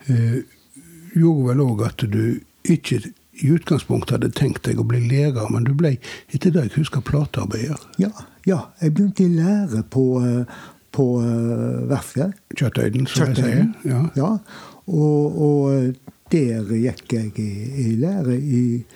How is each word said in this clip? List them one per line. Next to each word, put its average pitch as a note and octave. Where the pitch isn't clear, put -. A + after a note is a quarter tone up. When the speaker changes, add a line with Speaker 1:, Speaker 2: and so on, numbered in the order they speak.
Speaker 1:
eh, A#2
gjorde E3
vel C3
også A2
at -
du A2
ikke C#3+
i C#3
utgangspunktet B2
hadde A#2
tenkt -
deg A#2
å A2+
bli A#2+
lærer, C3+
men A#2+
du -
ble, D#3
etter F3+
det D3+
jeg -
husker, C#3+
platearbeider. A#2+
Speaker 2:
Ja, G3+
ja. F3+
Jeg D#3
begynte G3
i F3+
lære E3
på, C3
eh, B2
på, C3+
eh, A#2
verftet. D#3
Speaker 1:
Kjøttøyden, A#2+
som D3
jeg C3
sier. B2+
Speaker 2:
Kjøttøyden. F#3
Speaker 1:
Ja. C3
Speaker 2:
Ja. E3+
Og, D3+
og, C#3+
eh, B2+
der A2+
gikk A#2
jeg G#2+
i, G#2+
i A2+
lære C#3+
i B2+